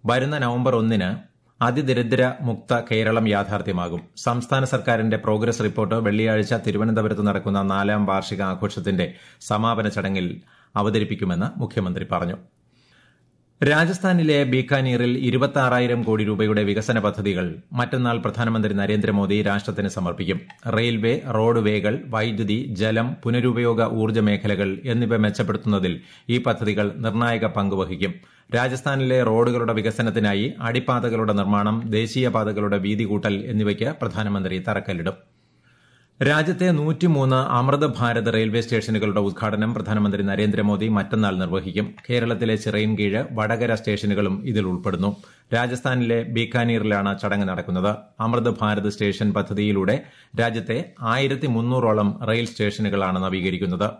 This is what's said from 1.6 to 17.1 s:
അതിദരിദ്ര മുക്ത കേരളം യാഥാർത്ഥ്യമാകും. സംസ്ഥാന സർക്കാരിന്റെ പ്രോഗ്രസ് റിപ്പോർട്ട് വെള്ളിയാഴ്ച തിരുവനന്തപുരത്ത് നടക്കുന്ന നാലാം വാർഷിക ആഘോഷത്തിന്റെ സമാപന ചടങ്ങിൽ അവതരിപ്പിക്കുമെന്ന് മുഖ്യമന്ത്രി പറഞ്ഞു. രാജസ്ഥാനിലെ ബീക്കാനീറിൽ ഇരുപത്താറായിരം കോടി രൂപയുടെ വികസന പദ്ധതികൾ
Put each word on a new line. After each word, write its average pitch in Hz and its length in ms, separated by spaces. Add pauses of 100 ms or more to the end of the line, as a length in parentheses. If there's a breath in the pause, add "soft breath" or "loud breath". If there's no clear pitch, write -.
അതിദരിദ്ര 127 760
മുക്ത 120 400 (120)
കേരളം 110 360
യാഥാർത്ഥ്യമാകും. 95 720 (140)
സംസ്ഥാന 127 480
സർക്കാരിന്റെ 113 520
പ്രോഗ്രസ് 110 460
റിപ്പോർട്ട് 104 320
വെള്ളിയാഴ്ച 110 600
തിരുവനന്തപുരത്ത് 107 720
നടക്കുന്ന 98 360
നാലാം 101 440
വാർഷിക 95 360
ആഘോഷത്തിന്റെ 92 720 (260 loud breath)
സമാപന 110 480
ചടങ്ങിൽ 95 520 (360 soft breath)
അവതരിപ്പിക്കുമെന്ന് 101 840
മുഖ്യമന്ത്രി 92 540
പറഞ്ഞു. 87 240 (1300 soft breath)
രാജസ്ഥാനിലെ 165 760
ബീക്കാനീറിൽ 127 760
ഇരുപത്താറായിരം 123 840
കോടി 107 220
രൂപയുടെ 107 380
വികസന 104 360
പദ്ധതികൾ 95 580 (160)